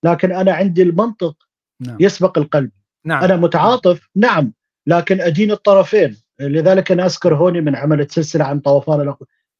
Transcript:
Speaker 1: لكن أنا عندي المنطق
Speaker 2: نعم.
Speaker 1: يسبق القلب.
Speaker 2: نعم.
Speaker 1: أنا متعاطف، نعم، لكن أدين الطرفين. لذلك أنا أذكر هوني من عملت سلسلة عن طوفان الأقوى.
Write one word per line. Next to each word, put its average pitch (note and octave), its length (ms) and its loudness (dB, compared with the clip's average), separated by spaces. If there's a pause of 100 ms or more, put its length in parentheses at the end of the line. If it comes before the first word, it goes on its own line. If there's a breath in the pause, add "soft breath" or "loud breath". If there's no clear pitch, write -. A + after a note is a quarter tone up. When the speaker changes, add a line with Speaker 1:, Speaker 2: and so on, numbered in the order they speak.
Speaker 1:
لكن E3+ 280 0
أنا F#3+ 220 0
عندي F3+ 280 0
المنطق F3+ 540 -2 (440)
Speaker 2:
نعم. B2 200 -12
Speaker 1:
يسبق F3+ 380 0
القلب. D3 340 -2 (340)
Speaker 2:
نعم. D#3 180 -2
Speaker 1:
أنا F#3 120 2
متعاطف، F3 800 0
نعم، F#3 380 0 (340)
لكن F3 340 0
أدين F3 300 0
الطرفين. G3 640 2 (220)
لذلك E3 520 0
أنا F3+ 140 0
أذكر E3+ 300 0
هوني F3 260 0
من C#3+ 140 -2
عملت D3 360 -2
سلسلة D#3 340 -2
عن C#3+ 140 -4
طوفان C#3+ 420 0
الأقوى. C#3+ 260 -8 (320)